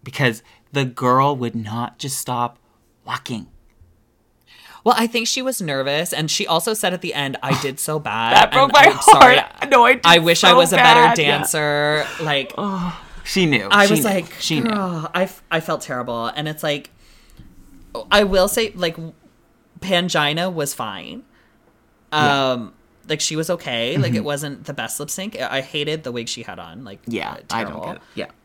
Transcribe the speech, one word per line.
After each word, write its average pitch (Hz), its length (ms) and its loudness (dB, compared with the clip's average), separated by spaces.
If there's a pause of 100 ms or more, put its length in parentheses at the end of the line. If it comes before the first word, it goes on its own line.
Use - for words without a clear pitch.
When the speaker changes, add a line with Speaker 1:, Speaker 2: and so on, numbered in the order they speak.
Speaker 1:
because 127 380 -4 (300)
the 139 140 -2
girl 131 500 0
would 120 200 -6
not 113 440 -8
just 139 180 -8
stop 120 400 -6 (480)
walking. 123 420 -10 (1400)
Speaker 2:
Well, 233 140 4
I 226 80 0
think 226 220 -4
she 262 160 -4
was 254 180 -4
nervous, 143 500 -4
and 151 200 -4
she 202 160 -4
also 175 260 0
said 196 180 -2
at 180 100 -8
the 170 120 -8
end, 139 300 -6
"I 131 180 -2
did 143 180 -6
so 156 200 -6
Speaker 1:
<sighs> 147 120 -8
Speaker 2:
bad." 113 240 0
Speaker 1:
That - 160 4
broke 269 240 2
Speaker 2:
And 285 100 8
Speaker 1:
my 415 60 8
Speaker 2:
I'm - 100 -4
sorry. 254 360 10
Speaker 1:
heart. - 320 -4
No, 240 160 8
I 254 80 6
did 247 120 0
Speaker 2:
I 170 120 8
wish 170 260 2
I 190 80 8
Speaker 1:
so - 60 8
Speaker 2:
was - 160 4
a - 40 4
better 240 240 8
Speaker 1:
bad. 233 180 6
Yeah. 143 180 2
Speaker 2:
dancer. 147 680 0 (140)
Like, 147 380 -4
Speaker 1:
Oh, 185 420 -6 (240)
she 190 220 0
knew. 123 260 0
Speaker 2:
I 202 140 6
Speaker 1:
She 202 80 4
Speaker 2:
was 214 100 0
Speaker 1:
knew. 220 60 0
Speaker 2:
like, 180 300 -4
Speaker 1:
She - 200 -2
knew. 233 120 -2
Speaker 2:
"Girl," 180 420 -6
I, 180 100 0
f-, - 280 -8
I 165 80 0
felt 160 220 -6
terrible. 117 460 -8
And 151 200 -8
it's 151 160 -10
like, 147 260 -6 (1200)
I 208 140 6
will 190 240 2
say, 220 260 -2
like, 170 220 -4 (840)
Pangina 175 720 -2
was 160 220 -6
fine. 95 500 -12 (880)
Speaker 1:
Yeah. 143 420 0
Speaker 2:
Um, 117 200 -8 (340)
like, 156 140 -6
she - 140 -4
was 156 140 -4
okay. 135 480 -4
Like, 120 160 0
it 113 40 -2
Speaker 1:
Mm-hmm. 107 80 -4
Speaker 2:
wasn't 143 400 -8
the 143 80 -12
best 113 260 -10
lip 147 100 -10
sync. 190 300 -10
I, 127 180 -6
I 135 40 -4
hated 151 420 -6
the 127 80 -8
wig 117 180 -8
she 120 140 -10
had 92 160 -14
on. 85 240 -16
Like, 101 220 -20
Speaker 1:
Yeah, 101 280 -6
Speaker 2:
uh, - 20 -12 (160)
Speaker 1:
I 113 120 -4
don't 98 100 -10
Speaker 2:
terrible. 82 120 -12
Speaker 1:
get - 120 -10
it. - 40 -20 (140)
Yeah. 98 100 -8 (200)